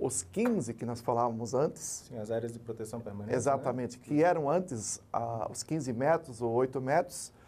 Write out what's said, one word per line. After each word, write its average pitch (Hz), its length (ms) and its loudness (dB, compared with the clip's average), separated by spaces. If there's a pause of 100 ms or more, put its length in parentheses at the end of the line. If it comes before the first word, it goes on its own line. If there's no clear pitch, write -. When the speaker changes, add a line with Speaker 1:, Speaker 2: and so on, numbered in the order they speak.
Speaker 1:
os - 220 -2
quinze 196 500 0
que - 140 -8
nós 117 140 -4
falávamos 117 540 2
antes. - 540 0
Speaker 2:
Sim, 123 100 -10
as 107 120 -6
áreas 113 220 -2
de 117 60 -12
proteção 113 420 -8
permanente, 104 320 -6
né? 123 40 4
Speaker 1:
Exatamente, 127 600 0
que 147 240 2
eram 165 260 4
antes, 151 540 -2 (100)
ah, 117 380 -2
os - 120 -8
quinze 143 300 -2
metros 131 480 0
ou 120 120 2
oito 131 280 2
metros, 147 520 0 (160)